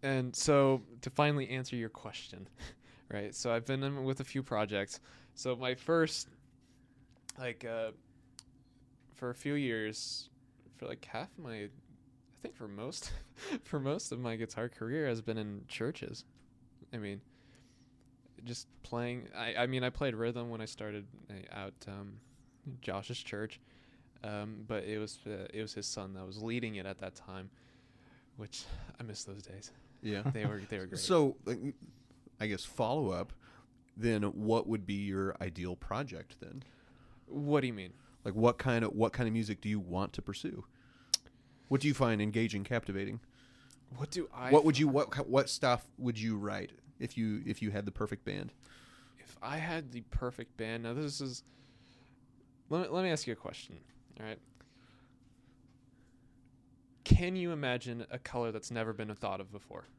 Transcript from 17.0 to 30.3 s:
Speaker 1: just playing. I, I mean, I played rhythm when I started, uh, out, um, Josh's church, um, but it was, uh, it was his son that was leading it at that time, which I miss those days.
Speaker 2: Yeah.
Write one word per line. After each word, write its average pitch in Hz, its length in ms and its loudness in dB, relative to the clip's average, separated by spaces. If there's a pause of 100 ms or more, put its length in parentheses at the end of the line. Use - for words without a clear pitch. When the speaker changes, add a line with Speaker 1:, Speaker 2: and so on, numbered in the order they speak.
Speaker 1:
just 120 240 -10 (160)
playing. 120 520 -4
I, 113 200 -2
I 123 120 4
mean, 131 160 2
I 127 60 2
played 127 260 0
rhythm 120 340 -2
when 113 120 -6
I 110 40 -6
started, 104 420 -8 (220)
uh, 98 260 -12
out, 98 180 -8 (140)
um, 101 260 -10 (680)
Josh's 98 380 -4
church, 107 400 -8 (640)
um, 107 440 -6
but 107 160 -2
it 107 160 -2
was, 107 260 -6
uh, 104 280 -8
it 107 80 -4
was 107 120 -6
his 101 140 -6
son 98 260 -6
that 95 120 -10
was 95 160 -10
leading 113 340 -2
it 92 100 -6
at 98 140 -6
that 95 160 -8
time, 95 340 -12 (880)
which - 260 -10 (360)
I 120 40 -8
miss 107 200 -8
those 101 180 -12
days. 98 300 -14 (320)
Speaker 2:
Yeah. 104 180 0 (120)